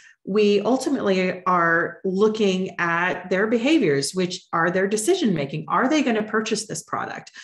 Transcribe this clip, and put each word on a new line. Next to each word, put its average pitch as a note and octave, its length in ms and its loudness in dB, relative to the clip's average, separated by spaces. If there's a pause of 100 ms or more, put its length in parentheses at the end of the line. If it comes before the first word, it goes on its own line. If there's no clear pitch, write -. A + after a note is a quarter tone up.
(300)
we G3+ 300 4
ultimately G3+ 880 0
are E3+ 580 2
looking F#3+ 760 0
at F3 500 -2
their F#3+ 180 0
behaviors, A3 680 2
which F3+ 380 -4
are E3+ 180 0
their F#3 160 0
decision-making. G3 840 0
Are G#3 180 2
they D4+ 160 2
gonna A3 180 0
purchase G#3+ 460 -4
this - 160 -10
product? - 480 -8 (120)